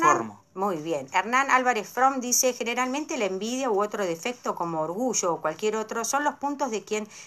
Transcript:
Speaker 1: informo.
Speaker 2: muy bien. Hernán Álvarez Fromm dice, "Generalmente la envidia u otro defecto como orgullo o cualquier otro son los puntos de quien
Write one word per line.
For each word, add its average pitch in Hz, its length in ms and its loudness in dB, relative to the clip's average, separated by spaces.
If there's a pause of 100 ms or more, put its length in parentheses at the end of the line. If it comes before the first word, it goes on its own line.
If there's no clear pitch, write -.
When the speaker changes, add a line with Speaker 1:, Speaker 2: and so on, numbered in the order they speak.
Speaker 1:
informo. 226 340 0 (100)
Speaker 2:
muy 190 240 0
bien. 147 340 -4
Hernán 240 400 2
Álvarez 247 360 4
Fromm 269 320 4
dice, 247 340 2
"Generalmente 254 600 -2
la 226 100 0
envidia 226 440 -2
u 196 100 2
otro 208 240 -2
defecto 180 520 -4
como 170 240 -2
orgullo 185 540 0
o 160 60 -8
cualquier 202 360 -2
otro 220 280 -4
son 285 200 0
los 294 100 0
puntos 277 380 -4
de 202 100 -2
quien 214 240 -4 (200)